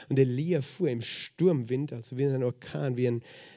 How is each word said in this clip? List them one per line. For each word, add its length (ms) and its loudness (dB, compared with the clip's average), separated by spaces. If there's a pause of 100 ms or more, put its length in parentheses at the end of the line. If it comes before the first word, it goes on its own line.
(100)
Und 80 4
Elia 420 2
fuhr 300 -2
im 100 -2
Sturmwind, 920 0
also 260 -10
wie 80 2
ein 160 0
Orkan, 560 -4
wie 100 2
ein 140 0 (340)